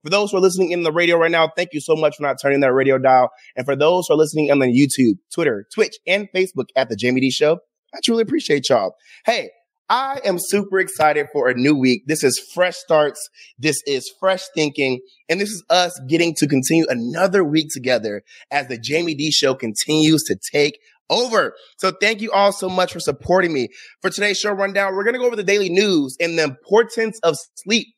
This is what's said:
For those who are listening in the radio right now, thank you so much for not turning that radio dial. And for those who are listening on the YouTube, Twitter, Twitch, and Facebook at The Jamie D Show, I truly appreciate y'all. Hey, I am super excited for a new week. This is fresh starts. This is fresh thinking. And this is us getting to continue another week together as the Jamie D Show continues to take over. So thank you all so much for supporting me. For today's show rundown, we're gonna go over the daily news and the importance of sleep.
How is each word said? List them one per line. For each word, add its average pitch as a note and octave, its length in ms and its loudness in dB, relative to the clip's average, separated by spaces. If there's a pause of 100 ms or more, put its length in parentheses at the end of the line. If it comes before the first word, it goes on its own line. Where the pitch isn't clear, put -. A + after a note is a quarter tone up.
For D#3 60 -14
those G3+ 220 0
who F#3+ 80 0
are - 20 2
listening F#3 300 2
in F3 120 -2
the D#3 100 0
radio E3+ 260 2
right E3 120 4
now, E3 240 2
thank F3 200 -4
you D3 60 -4
so D#3+ 140 0
much D#3 220 0
for D3+ 60 -10
not C#3 180 -2
turning C#3 200 2
that C3 120 2
radio C3+ 240 4
dial. C3 320 4 (280)
And B2+ 100 -6
for C#3 100 -2
those E3+ 320 2
who D#3+ 60 4
are - 20 4
listening D3+ 340 2
on C#3+ 80 4
the C3 80 2
YouTube, B2 520 2 (160)
Twitter, A#2+ 400 -2
Twitch, - 320 -2
and G3 280 -2
Facebook F#3 420 -2
at B2+ 120 0
The A2+ 80 -4
Jamie B2 240 0
D C3 100 2
Show, D3+ 280 0 (360)
I - 80 -16
truly A3+ 200 0
appreciate F3+ 480 -2
y'all. G#2 240 2 (320)
Hey, A3+ 240 -2 (400)
I C4+ 340 -2
am F#3 140 -2
super G3 400 -2
excited D3+ 540 0
for C3 160 0
a B2 60 0
new C#3 220 2
week. B2+ 300 2
This D3+ 160 -2
is C3 160 2
fresh F3 380 -4
starts. D3+ 520 0 (300)
This D3 300 -2
is C3 200 -4 (120)
fresh F#3+ 240 0 (100)
thinking. C#3 460 -2 (280)
And F3+ 120 0
this G#3 100 -4
is F3+ 180 -14
us F3 380 0
getting E3 300 0
to D3+ 100 0
continue D3 420 0
another E3 540 0
week D3+ 300 -2
together A2+ 500 -4 (300)
as C#3 160 -4
the A#2+ 100 -8
Jamie D3+ 380 -4
D D3+ 160 -4
Show C3+ 240 2
continues D3+ 680 2
to F#2+ 120 -4
take D3 420 -2 (300)
over. G#3+ 480 -2 (200)
So F#3+ 140 -2 (100)
thank G#3 200 0
you A3 100 -8
all G3+ 220 2
so F#3+ 160 -6
much F#3 240 -2
for E3 80 -12
supporting E3+ 520 0
me. B2+ 180 -2 (300)
For F#3 100 -4
today's G3+ 280 -2
show G#3 140 -4
rundown, G3 420 -2
we're G3 80 -4
gonna A#3+ 160 0
go B3 80 -2
over A#3 80 0
the G#3 80 -6
daily G3 280 0
news E3+ 500 0
and E3+ 180 -2
the D#3 60 2
importance A3 800 -2
of D#3 120 2 (200)
sleep. G#3+ 420 -4